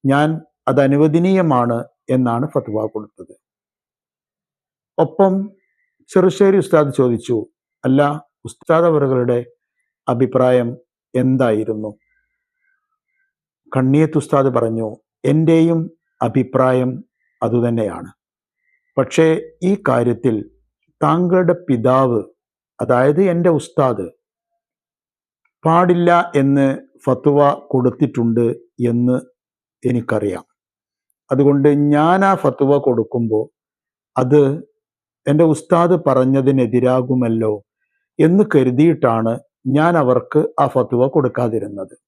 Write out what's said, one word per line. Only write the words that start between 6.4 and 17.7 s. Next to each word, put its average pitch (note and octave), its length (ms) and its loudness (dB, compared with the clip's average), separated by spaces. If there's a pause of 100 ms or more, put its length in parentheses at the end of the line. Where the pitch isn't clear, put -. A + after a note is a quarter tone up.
ഉസ്താദ് D#3 320 0
ചോദിച്ചു, B2 420 -2 (480)
"അല്ല, C3 160 2 (440)
ഉസ്താദ് E3+ 460 0
അവറുകളുടെ C3 480 0 (680)
അഭിപ്രായം B2+ 600 0 (460)
എന്തായിരുന്നു?" A2+ 760 -2 (1800)
കണ്ണിയത്ത് D3 480 0
ഉസ്താദ് C#3 340 0
പറഞ്ഞു, A2+ 340 -4 (360)
"എൻ്റെയും D#3+ 560 2 (400)
അഭിപ്രായം B2+ 680 0 (520)
അതുതന്നെയാണ്. A2+ 680 -4 (840)